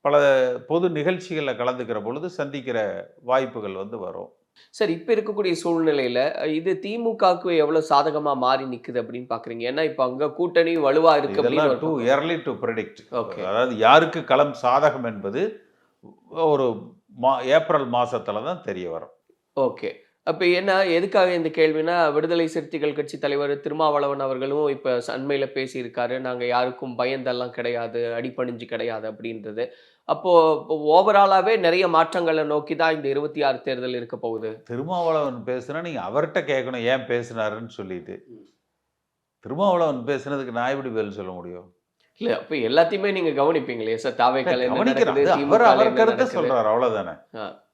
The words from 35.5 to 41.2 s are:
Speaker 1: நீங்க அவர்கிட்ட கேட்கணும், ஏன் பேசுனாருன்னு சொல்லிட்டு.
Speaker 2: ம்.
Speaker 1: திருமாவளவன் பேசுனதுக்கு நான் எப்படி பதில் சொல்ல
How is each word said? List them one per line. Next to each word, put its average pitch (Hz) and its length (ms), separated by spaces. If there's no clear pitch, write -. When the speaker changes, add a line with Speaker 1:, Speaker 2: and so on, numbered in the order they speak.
Speaker 1:
நீங்க 151 200
அவர்கிட்ட 139 360
கேட்கணும், 131 460
ஏன் 131 160
பேசுனாருன்னு 113 680
சொல்லிட்டு. 92 600
Speaker 2:
ம். 107 220
Speaker 1:
திருமாவளவன் 147 760
பேசுனதுக்கு 135 360
நான் 120 180
எப்படி 139 200
பதில் 107 220
சொல்ல 95 200